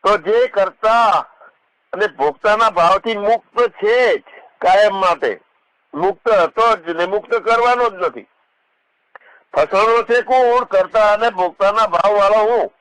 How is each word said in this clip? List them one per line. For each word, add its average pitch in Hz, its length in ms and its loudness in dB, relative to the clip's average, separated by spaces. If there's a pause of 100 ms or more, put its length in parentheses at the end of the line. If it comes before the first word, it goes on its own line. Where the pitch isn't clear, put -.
તો 202 140 0
જે 220 300 0
કર્તા 220 640 0 (840)
અને 202 140 -2
ભોક્તાના 208 640 -2
ભાવથી 196 480 0
મુક્ત 220 500 -2
છે 220 500 0
જ - 60 -10 (380)
કાયમ 196 340 4
માટે, 170 460 -2 (520)
મુક્ત 190 360 -4
હતો 220 460 2
જ 170 140 -14
ને 170 160 -4
મુક્ત 208 300 -4
કરવાનો 233 540 0
જ 202 40 -8
નથી. 151 340 -8 (1300)
ફસાણો 220 480 0
છે 233 180 0
કોણ? 247 420 0
કર્તા 208 500 0
અને 226 160 -2
ભોક્તાના 196 580 -2
ભાવ 196 260 -2
વાળો 202 240 2
હું. 214 440 0